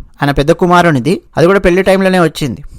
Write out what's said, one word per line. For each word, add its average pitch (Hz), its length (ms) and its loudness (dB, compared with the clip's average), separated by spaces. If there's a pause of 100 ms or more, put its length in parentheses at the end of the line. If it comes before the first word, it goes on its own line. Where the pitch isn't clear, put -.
(220)
ఆయన 143 80 2
పెద్ద 143 220 0
కుమారునిది, 170 680 0 (160)
అది 151 100 2
కూడా 196 120 2
పెళ్లి 190 240 0
టైంలోనే 190 380 0
వచ్చింది, 151 440 -4 (140)